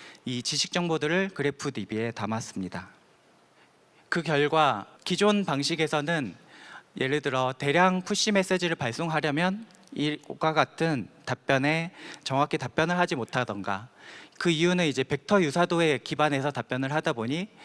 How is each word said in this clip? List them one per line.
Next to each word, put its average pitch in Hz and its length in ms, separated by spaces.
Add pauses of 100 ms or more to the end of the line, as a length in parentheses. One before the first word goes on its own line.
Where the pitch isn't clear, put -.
(240)
이 123 180
지식 - 300
정보들을 175 600
그래프 143 380
디비에 110 380
담았습니다. 101 800 (1160)
그 175 140
결과 147 640 (180)
기존 202 400
방식에서는 147 880 (680)
예를 135 220
들어 131 340
대량 180 460
푸시 208 300
메시지를 185 440
발송하려면 160 880 (280)
이와 151 580
같은 151 560 (160)
답변에 147 680 (320)
정확히 143 340
답변을 160 400
하지 175 160
못하던가, 107 720 (500)
그 175 120
이유는 175 360
이제 131 180
벡터 190 380
유사도에 165 560
기반해서 143 520
답변을 131 420
하다 156 200
보니, 135 360 (160)